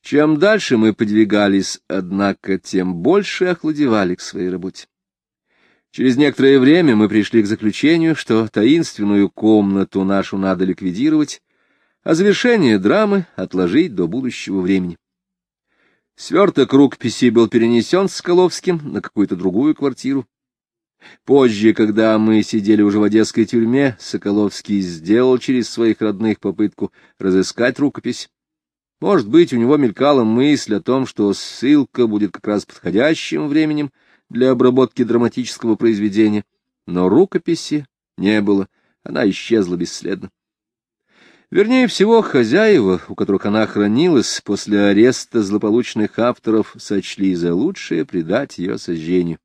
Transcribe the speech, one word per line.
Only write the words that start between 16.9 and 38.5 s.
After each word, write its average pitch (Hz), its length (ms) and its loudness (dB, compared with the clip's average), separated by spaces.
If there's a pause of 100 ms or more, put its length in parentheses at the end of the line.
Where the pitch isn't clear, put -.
был 113 180 4
перенесен 120 640 0
с - 60 -10
Соколовским 175 680 0
на 104 180 -8
какую-то 101 340 -4
другую 95 380 -2
квартиру. 135 540 -6 (960)
Позже, 110 500 4
когда 110 460 2
мы 110 240 2
сидели 104 380 2
уже 104 180 2
в 107 40 2
одесской 107 420 2
тюрьме, 120 540 0
Соколовский 101 840 -4
сделал 101 560 0
через 123 320 -2
своих 113 320 -2
родных 107 380 -2
попытку 101 520 -4 (260)
разыскать 95 640 0
рукопись. - 500 -6 (680)
Может 156 300 0
быть, 156 240 4
у 123 40 -2
него 127 200 2
мелькала 131 480 2
мысль 120 500 0
о 95 60 -4
том, 131 240 -2
что 101 280 -2
ссылка 127 720 0
будет 104 280 -2
как - 140 -20
раз 104 180 -4
подходящим 151 800 -4
временем 151 440 -2 (380)
для 127 220 0
обработки 127 520 2
драматического 117 720 -2
произведения, 107 680 0 (420)
но 90 220 -2
рукописи 156 800 0 (300)
не 104 240 0
было, 98 260 0 (360)